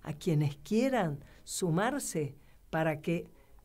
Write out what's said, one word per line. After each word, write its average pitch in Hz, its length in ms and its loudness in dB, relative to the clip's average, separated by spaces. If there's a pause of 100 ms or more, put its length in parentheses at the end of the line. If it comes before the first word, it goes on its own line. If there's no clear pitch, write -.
a 156 100 -6
quienes 151 440 0
quieran 214 680 0 (200)
sumarse 180 920 0 (340)
para 160 320 0
que 170 260 -2 (380)